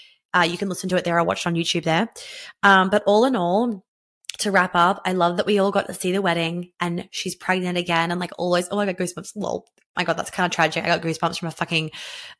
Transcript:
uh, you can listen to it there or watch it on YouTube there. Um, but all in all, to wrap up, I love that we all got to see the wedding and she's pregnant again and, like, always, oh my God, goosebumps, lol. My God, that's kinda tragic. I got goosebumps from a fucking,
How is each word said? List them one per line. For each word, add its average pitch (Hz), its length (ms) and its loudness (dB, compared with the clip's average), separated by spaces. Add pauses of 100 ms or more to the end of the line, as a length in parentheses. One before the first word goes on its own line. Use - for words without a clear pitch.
(360)
uh, 180 120 6
you 175 120 -4
can 202 100 -2
listen 185 200 -6
to 180 80 2
it 175 60 0
there 170 140 2
or 170 60 4
watch 185 240 0
it - 0 -
on 170 80 0
YouTube 165 280 -2
there. 165 260 2 (520)
Um, 190 300 6
but 208 160 4
all 214 180 6
in 269 100 2
all, 196 480 0 (560)
to 208 120 -2
wrap 185 240 2
up, 180 300 4
I 185 80 0
love 175 240 2
that - 80 -2
we 202 140 2
all 196 120 2
got 196 160 0
to - 60 -8
see 180 180 -2
the 190 100 0
wedding 170 500 -2 (100)
and 175 280 -4
she's - 260 -8
pregnant 180 420 -2
again 170 340 0
and, 175 80 -2
like, 180 180 -6
always, 175 320 0
oh 202 60 -4
my 208 100 0
God, 185 120 -4
goosebumps, 180 380 -6
lol. 202 300 -4 (300)
My 175 80 -2
God, 165 140 -2
that's - 120 -8
kinda 180 200 -2
tragic. 160 340 0
I - 40 -2
got 170 140 0
goosebumps 165 380 -4
from 175 80 -8
a 160 40 -6
fucking, 160 400 -4 (480)